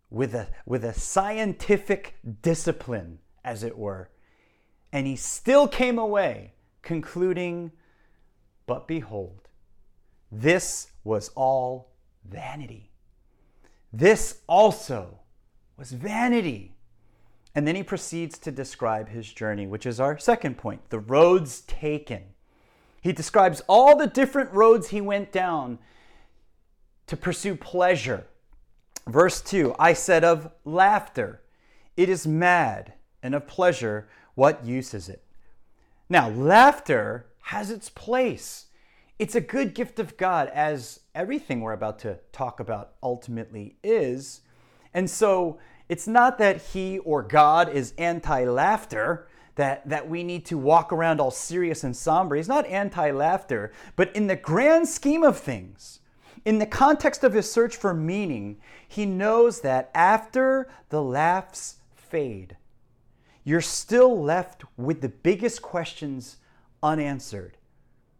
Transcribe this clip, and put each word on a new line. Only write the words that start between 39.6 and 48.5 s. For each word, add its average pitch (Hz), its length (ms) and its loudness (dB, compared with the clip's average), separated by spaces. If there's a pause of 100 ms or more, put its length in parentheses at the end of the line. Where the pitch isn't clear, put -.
gift 247 240 -8
of 196 200 -10
God, 175 300 0
as 147 520 -4 (140)
everything 180 460 -6
we're 110 120 -6
about 107 280 -6
to 98 200 -10 (120)
talk - 280 -8
about 104 420 -10
ultimately 113 800 -10
is. 139 600 -2 (500)
And 180 160 -2
so 185 500 0 (300)
it's 170 180 -6
not 240 320 4
that 196 220 4
he 190 380 -8
or 151 240 -2
God 151 480 6
is 139 260 -4
anti-laughter, 156 1300 0 (260)